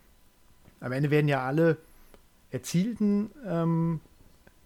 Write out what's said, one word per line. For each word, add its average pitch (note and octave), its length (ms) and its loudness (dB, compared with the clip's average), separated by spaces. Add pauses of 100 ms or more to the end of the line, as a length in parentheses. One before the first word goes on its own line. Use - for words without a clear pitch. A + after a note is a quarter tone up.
(800)
am B2 120 -8
Ende C#3 180 -2
werden D3+ 160 4
ja C3+ 180 0
alle D#3 320 2 (760)
erzielten, G3+ 800 -2 (160)
ähm, E3 540 0 (640)